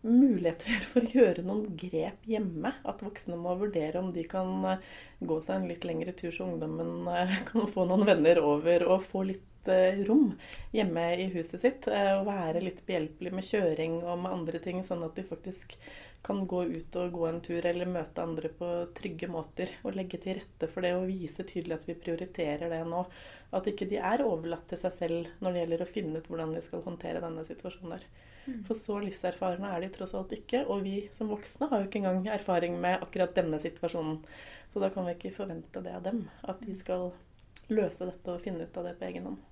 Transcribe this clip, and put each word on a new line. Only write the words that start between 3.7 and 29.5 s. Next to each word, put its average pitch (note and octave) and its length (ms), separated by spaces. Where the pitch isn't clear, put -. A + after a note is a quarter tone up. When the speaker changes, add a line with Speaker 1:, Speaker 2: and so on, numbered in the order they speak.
Speaker 1:
om F#3 140
de E3+ 120
kan, F#3 280
eh, F#3+ 140
gå D#3+ 220
seg F#3 140
en F#3 120
litt E3+ 160
lengre E3 300
tur E3+ 160
så F#3 160
ungdommen, E3 640
eh, F3+ 340
<laughs> - 80
kan G#3+ 160
få F#3 220
noen F#3+ 180
venner E3+ 380
over D#3+ 420
og F#3+ 160
få F#3+ 240
litt, F#3+ 160
eh, F#3 380
rom A3+ 320
hjemme E3+ 360
i F#3+ 120
huset F3 300
sitt, C4 280
eh, G3+ 320
og G3 80
være F3+ 340
litt F3+ 240
behjelpelig F3+ 460
med F#3 120
kjøring E3 600
og F3 160
med F#3 120
andre E3+ 280
ting, F3+ 220
sånn F3 220
at D#3+ 120
de G3 80
faktisk - 500
kan G3 240
gå F3+ 200
ut E3 300
og F3+ 160
gå E3+ 160
en E3+ 120
tur E3+ 260
eller F3 200
møte E3+ 360
andre D#3+ 260
på F3 200
trygge F3 340
måter, F3 420
og F#3+ 100
legge F#3 260
til F#3+ 180
rette - 300
for F#3 140
det F3 120
og F#3 120
vise F#3 380
tydelig E3+ 300
at D#3+ 120
vi E3+ 80
prioriterer E3+ 760
det E3 160
nå. E3+ 180
At F#3 140
ikke G3+ 220
de G3 100
er A3 240
overlatt E3+ 460
til E3+ 100
seg F3+ 140
selv E3+ 360
når F#3 120
det F3 100
gjelder E3 220
å E3+ 60
finne D#3+ 280
ut E3 100
hvordan D#3+ 260
de E3+ 80
skal - 200
håndtere E3+ 400
denne D#3+ 240
situasjonen E3+ 480
her. F#3 120
Speaker 2:
Mm. B3 200
Speaker 1:
For A3 80
så G#3 280
livserfarne F#3 680